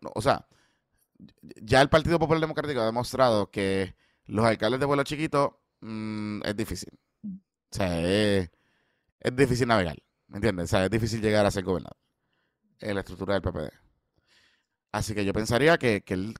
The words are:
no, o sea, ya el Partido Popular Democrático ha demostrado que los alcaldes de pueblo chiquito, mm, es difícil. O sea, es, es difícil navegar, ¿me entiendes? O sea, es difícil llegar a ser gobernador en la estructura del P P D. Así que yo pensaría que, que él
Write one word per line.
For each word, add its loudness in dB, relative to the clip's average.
no, -12
o -4
sea, 0
ya 6
el 6
Partido 4
Popular 2
Democrático -2
ha 2
demostrado 2
que -2
los 0
alcaldes 2
de 0
pueblo 2
chiquito, -2
mm, -8
es -4
difícil. -8
O -10
sea, -2
es, 2
es -4
difícil 2
navegar, 2
¿me -14
entiendes? 0
O -8
sea, 2
es 0
difícil -2
llegar 4
a 4
ser -4
gobernador -4
en -6
la -2
estructura -6
del 0
P -2
P -6
D. -6
Así -6
que -2
yo 0
pensaría 2
que, 0
que -6
él -4